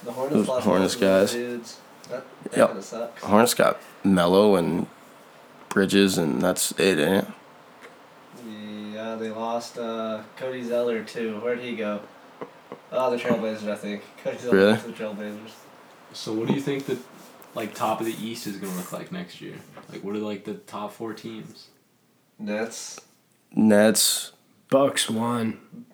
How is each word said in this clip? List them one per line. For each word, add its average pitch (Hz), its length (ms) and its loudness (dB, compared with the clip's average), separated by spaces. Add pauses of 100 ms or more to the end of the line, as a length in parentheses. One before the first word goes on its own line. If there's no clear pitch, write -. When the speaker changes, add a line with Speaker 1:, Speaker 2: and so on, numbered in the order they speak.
Speaker 1:
The 120 80 -8
Hornets 135 240 -4
Speaker 2:
Those 104 120 4
Speaker 1:
lost 127 160 0
Speaker 2:
Hornets 92 300 2
Speaker 1:
both - 80 -2
of 95 60 4
those 95 220 6
Speaker 2:
guys. - 20 -4
Speaker 1:
dudes. 120 480 -8 (280)
That, - 160 -10 (200)
that - 120 -6
Speaker 2:
Yep. 113 120 8
Speaker 1:
kinda 101 140 -6
sucks. - 420 -10
Speaker 2:
Hornets 113 300 6
got - 260 2 (240)
Melo 95 500 6
and 85 320 0 (840)
Bridges, 98 480 4
and 71 220 0
that's 90 380 0
it, 87 220 4
ain't 95 260 4
it? - 80 -16 (1600)
Speaker 1:
Yeah, 110 220 -6
they 110 140 -4
lost, 113 480 -4
uh, 113 420 -4 (160)
Cody 131 260 -6
Zeller, 120 420 0
too. 110 360 -6
Where'd 120 200 -2
he 120 160 -6
go? 104 240 -4 (920)
Oh, 123 180 2
the 120 60 0
Trailblazers, 110 520 -2
I 104 80 -4
think. 101 260 -8 (220)
Cody 120 140 -6
Zeller 120 180 2
Speaker 2:
Really? 101 160 8
Speaker 1:
went 113 100 2
to 120 60 -12
the - 40 -12
Trailblazers. 107 580 -10 (640)
Speaker 3:
So - 180 -8
what 113 160 -2
do 147 60 2
you 139 60 -2
think 139 260 -4
the, 127 100 -2 (580)
like, 110 200 -6
top 110 260 -2
of 113 60 -2
the 113 140 -4
East 113 260 -8
is 101 100 -8
gonna 92 180 -8
look 87 180 -8
like 87 200 -10
next 90 280 -12
year? - 140 -14 (380)
Like, - 100 -12
what 98 140 -6
are, 107 40 -2
like, 104 240 -6
the 107 100 -8
top 104 380 -12
four 113 200 -10
teams? 110 560 -14 (680)
Speaker 1:
Nets. 107 600 -6 (560)
Speaker 2:
Nets. - 800 4 (380)
Speaker 4:
Bucks 135 400 2
won. 113 480 -2 (360)